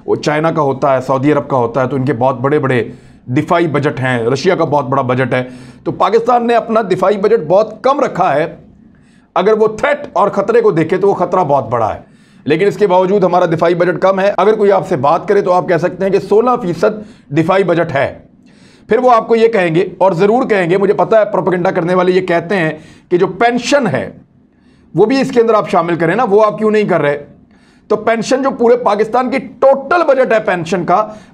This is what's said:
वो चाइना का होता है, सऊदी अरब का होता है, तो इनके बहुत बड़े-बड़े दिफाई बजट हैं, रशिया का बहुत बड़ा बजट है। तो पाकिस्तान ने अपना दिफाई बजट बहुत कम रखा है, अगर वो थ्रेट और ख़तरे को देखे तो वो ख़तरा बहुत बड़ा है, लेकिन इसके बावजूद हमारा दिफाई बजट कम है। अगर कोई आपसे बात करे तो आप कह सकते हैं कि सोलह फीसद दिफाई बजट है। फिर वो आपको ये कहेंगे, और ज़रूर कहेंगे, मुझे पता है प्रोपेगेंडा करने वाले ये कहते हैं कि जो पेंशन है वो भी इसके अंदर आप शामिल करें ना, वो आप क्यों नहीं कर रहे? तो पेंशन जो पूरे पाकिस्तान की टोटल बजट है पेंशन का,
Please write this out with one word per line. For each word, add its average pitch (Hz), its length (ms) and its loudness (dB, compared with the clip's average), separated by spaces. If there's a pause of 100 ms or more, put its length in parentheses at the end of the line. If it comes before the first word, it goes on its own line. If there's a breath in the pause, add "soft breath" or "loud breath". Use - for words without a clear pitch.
वो 110 100 0
चाइना 156 360 -2
का 160 100 -2
होता 135 300 0
है, 131 80 2
सऊदी 135 300 -2
अरब 143 160 0
का 139 100 -2
होता 123 240 -2
है, 127 80 -2
तो 147 80 -4
इनके 131 180 -2
बहुत 127 240 -2
बड़े-बड़े 135 420 0 (500 loud breath)
दिफाई 170 380 0
बजट 139 320 -2
हैं, 127 260 -2
रशिया 135 300 0
का 165 100 -2
बहुत 135 200 -2
बड़ा 135 180 -2
बजट 127 300 -2
है। 127 140 -4 (380 loud breath)
तो 160 80 -4
पाकिस्तान 226 520 0
ने 233 100 2
अपना 226 280 0
दिफाई 190 340 0
बजट 196 280 0
बहुत 202 380 0
कम 277 160 2
रखा 180 300 0
है, 151 280 -2 (800 soft breath)
अगर 190 180 2
वो 214 160 2
थ्रेट 294 460 -4
और 190 140 2
ख़तरे 226 300 0
को 214 120 2
देखे 160 260 0
तो 202 80 0
वो 196 100 2
ख़तरा 180 280 -2
बहुत 139 220 0
बड़ा 113 220 -2
है, 87 160 -8 (420 soft breath)
लेकिन 160 220 2
इसके 208 200 2
बावजूद 185 360 2
हमारा 180 220 2
दिफाई 170 300 0
बजट 175 220 0
कम 190 220 0
है। 196 100 2
अगर 214 260 2
कोई 202 160 2
आपसे 185 260 0
बात 165 300 0
करे 202 140 2
तो 170 100 -2
आप 180 160 0
कह 170 100 2
सकते 175 260 -4
हैं 196 80 0
कि 196 80 2
सोलह 233 380 2
फीसद 185 460 -2 (280 loud breath)
दिफाई 180 320 2
बजट 165 280 -2
है। 131 140 0 (840 soft breath)
फिर 226 120 2
वो 254 100 2
आपको 226 260 4
ये 226 120 4
कहेंगे, 185 420 0 (100)
और 185 140 4
ज़रूर 208 320 2
कहेंगे, 185 320 0
मुझे 202 160 2
पता 185 240 2
है 208 80 4
प्रोपेगेंडा 185 440 -2
करने 180 240 -2
वाले 185 180 2
ये 185 100 2
कहते 170 320 -2
हैं 160 240 -2 (320 loud breath)
कि 180 80 2
जो 190 100 2
पेंशन 240 600 0
है 113 380 -6 (680 soft breath)
वो 185 120 4
भी 269 140 0
इसके 247 200 0
अंदर 226 140 2
आप 208 140 0
शामिल 170 280 0
करें 165 200 0
ना, 254 80 0
वो 202 160 2
आप 208 180 2
क्यों 214 120 0
नहीं 214 160 0
कर 165 140 0
रहे? 143 160 0 (760 soft breath)
तो 208 80 2
पेंशन 226 440 -2
जो 269 100 -2
पूरे 240 240 2
पाकिस्तान 214 540 -2
की 262 80 -2
टोटल 277 680 0
बजट 262 280 2
है 220 80 2
पेंशन 180 440 -4
का, 202 320 0 (180 loud breath)